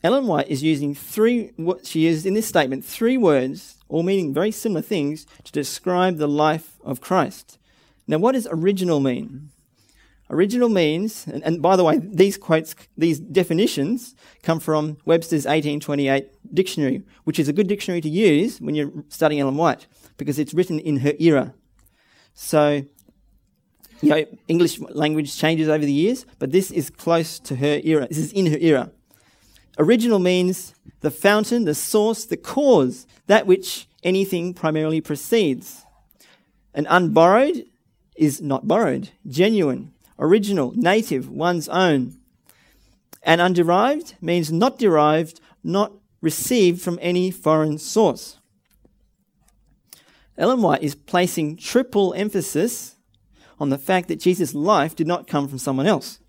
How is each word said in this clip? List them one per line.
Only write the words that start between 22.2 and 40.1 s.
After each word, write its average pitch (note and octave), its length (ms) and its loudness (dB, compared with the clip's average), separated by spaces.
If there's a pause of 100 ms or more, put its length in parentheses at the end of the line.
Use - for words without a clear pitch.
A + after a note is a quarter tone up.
So, D3 500 0 (1160)
you D3 60 4
know, D3+ 160 2 (220)
English E3+ 340 0
language D3+ 560 -4
changes D#3 320 0
over D3+ 160 0
the C#3+ 80 0
years, G3 340 -2 (120)
but C3+ 140 -6
this F#3+ 180 0
is D3+ 200 -4
close E3 500 -2
to - 160 -10
her D3 260 -2
era. D3+ 260 0
This D3+ 100 -6
is D#3 140 -6
in G3 140 0
her D3+ 120 0
era. D3+ 320 2 (880)
Original G#3+ 400 4
means F3+ 560 0 (280)
the D3+ 80 0
fountain, G#3+ 560 2
the D3+ 80 0
source, G#3+ 500 0
the - 140 -6
cause, A3 680 2 (200)
that G3+ 200 4
which F#3+ 400 0 (160)
anything F#3 520 -2
primarily D#3 480 -2
precedes. D#3 800 -2 (880)
And D3 140 -4
unborrowed F#3 800 4 (500)
is D3+ 240 0
not C#3 260 -4
borrowed, E3+ 440 0 (180)
genuine, E3 640 0 (260)